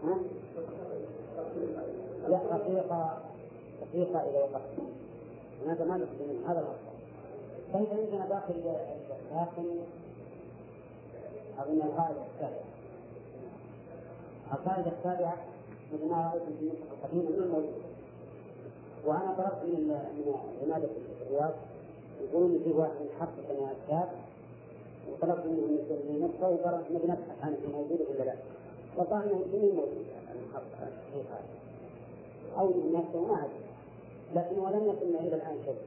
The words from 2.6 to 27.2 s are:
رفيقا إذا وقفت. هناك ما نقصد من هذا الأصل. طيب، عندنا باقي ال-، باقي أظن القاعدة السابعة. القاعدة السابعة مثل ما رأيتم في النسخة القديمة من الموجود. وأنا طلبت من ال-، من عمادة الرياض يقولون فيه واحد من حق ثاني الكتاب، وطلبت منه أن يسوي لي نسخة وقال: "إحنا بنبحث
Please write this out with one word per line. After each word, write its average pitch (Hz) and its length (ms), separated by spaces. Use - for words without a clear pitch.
رفيقا 165 400
إذا 139 160
وقفت. 139 320
هناك 160 160
ما 180 160
نقصد 139 240
من 143 280
هذا 170 120
الأصل. 135 300
طيب، 208 260
عندنا 202 280
باقي 196 280
ال-، 165 440
باقي 170 380
أظن 151 240
القاعدة 156 340
السابعة. - 300
القاعدة 175 460
السابعة 175 380
مثل 151 160
ما 165 220
رأيتم 170 160
في 151 160
النسخة 160 300
القديمة 160 380
من 190 140
الموجود. 156 380
وأنا 180 320
طلبت 190 260
من 165 100
ال-، 147 420
من 143 180
عمادة 151 260
الرياض 143 300
يقولون 175 440
فيه 160 100
واحد 156 160
من 147 180
حق - 140
ثاني 139 220
الكتاب، 165 380
وطلبت 165 340
منه 160 200
أن 151 120
يسوي 147 340
لي 151 120
نسخة 180 240
وقال: 175 340
"إحنا 160 160
بنبحث 170 440